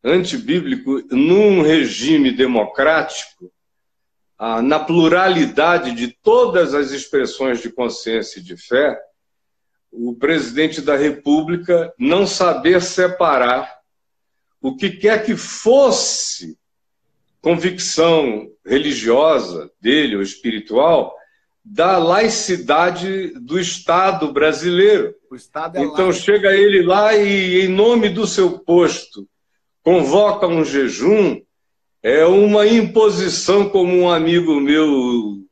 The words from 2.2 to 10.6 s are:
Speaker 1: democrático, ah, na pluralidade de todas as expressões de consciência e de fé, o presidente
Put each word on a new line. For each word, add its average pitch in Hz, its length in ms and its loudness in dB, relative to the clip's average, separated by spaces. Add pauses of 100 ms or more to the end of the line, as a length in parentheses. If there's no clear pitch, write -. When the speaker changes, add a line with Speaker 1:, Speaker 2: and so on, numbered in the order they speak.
Speaker 1:
democrático, 131 1200 -2 (880)
ah, 113 260 -4
na 147 160 2
pluralidade 165 1120 0
de 117 140 -8 (160)
todas 190 500 2
as 143 180 -2
expressões 131 680 -4
de 117 80 -10
consciência 113 720 -6
e 90 40 -20
de 87 140 -18
fé, 131 420 -2 (960)
o 120 200 -8
presidente 147 680 -4